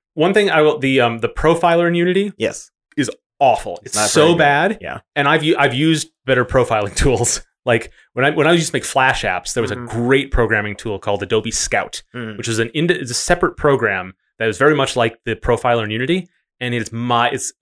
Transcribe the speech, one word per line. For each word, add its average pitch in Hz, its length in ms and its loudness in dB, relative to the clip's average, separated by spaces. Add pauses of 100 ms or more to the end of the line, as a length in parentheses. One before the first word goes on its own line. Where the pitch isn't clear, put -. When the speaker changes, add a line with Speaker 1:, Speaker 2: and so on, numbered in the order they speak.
(140)
Speaker 1:
One 170 200 2
thing 202 160 2
I 156 120 2
will, 151 180 4
the, 135 220 2
um, 117 180 0
the 110 100 -2
profiler 170 580 2
in 170 80 0
Unity 180 420 0
Speaker 2:
Yes. - 320 -6 (280)
Speaker 1:
is 131 120 0 (300)
awful. 110 380 0
It's - 100 -18
Speaker 2:
It's - 80 -8
not 104 140 0
Speaker 1:
so 160 140 4
Speaker 2:
very 170 100 6
good. 165 60 0
Speaker 1:
bad. 156 420 2
Speaker 2:
Yeah. - 180 -10 (160)
Speaker 1:
And 143 120 0
I've 151 160 2
u-, 156 140 2
I've 139 160 2
used 151 360 0 (160)
better 127 180 2
profiling 110 520 0
<laughs> - 20 -14
tools. 120 440 0 (240)
Like, 117 260 0 (220)
when 123 120 0
I, 147 60 2
when 151 160 2
I 170 60 6
used 165 180 2
to - 40 -2
make 131 100 -4
Flash 131 380 0
apps, 90 300 -4
there 123 80 -2
was 104 100 -4
Speaker 2:
Mm-hmm. 123 140 -8
Speaker 1:
a - 20 -14
great 127 440 0
programming 104 440 0
tool 104 240 -8
called 101 220 -2
Adobe 110 300 -2
Scout, - 500 -4 (140)
Speaker 2:
Mm. 110 220 -12
Speaker 1:
which 98 100 -8
is 113 120 -4
an 113 140 -2
ind-, 165 180 0
it's 131 200 -6
a - 40 -6
separate - 420 -2
program 101 560 0 (260)
that 113 100 -2
is 101 80 -4
very 147 180 4
much 139 200 -2
like 117 300 -2
the 113 100 -4
profiler 120 480 0
in 107 80 -6
Unity. 151 360 -4 (320)
And 123 160 -6
it's 113 160 -6
my, 120 380 0
it's, - 320 -8